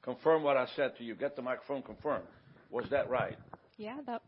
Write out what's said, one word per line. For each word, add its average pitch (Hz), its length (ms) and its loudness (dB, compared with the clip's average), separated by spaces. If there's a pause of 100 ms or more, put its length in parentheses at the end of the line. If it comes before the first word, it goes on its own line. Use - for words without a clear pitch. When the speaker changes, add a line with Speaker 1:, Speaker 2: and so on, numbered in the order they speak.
Speaker 1:
Confirm 156 400 4
what 143 120 6
I 127 200 4
said 135 220 0
to 120 60 -10
you. 113 120 -6
Get 143 200 -2
the 131 60 -6
microphone, 127 400 -4
confirm. 123 400 -4 (480)
Was 117 220 -2
that 135 180 2
right? 117 280 0 (400)
Speaker 2:
Yeah, 220 280 -8
that, - 0 -
that 240 220 -6